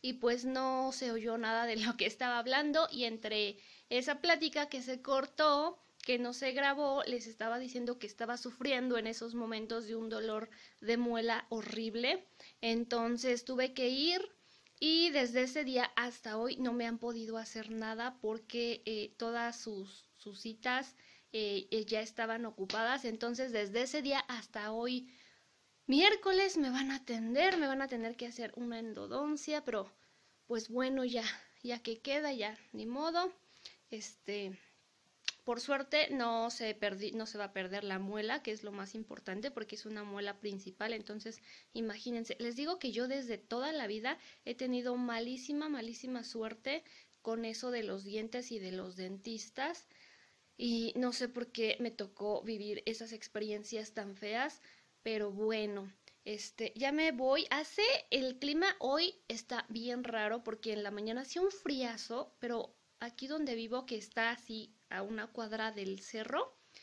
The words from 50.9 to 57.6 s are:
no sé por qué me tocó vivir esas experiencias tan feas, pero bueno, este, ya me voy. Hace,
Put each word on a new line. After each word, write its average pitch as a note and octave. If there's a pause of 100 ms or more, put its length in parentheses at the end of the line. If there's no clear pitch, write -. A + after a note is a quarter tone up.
no B3
sé B3
por A#3+
qué A3
me A#3
tocó G#3
vivir G#3
esas A3+
experiencias G#3+
tan G3
feas, A#3 (400)
pero G#3+
bueno, G#3 (300)
este, G#3+
ya C4+
me D#4
voy. C4
Hace, D4+ (260)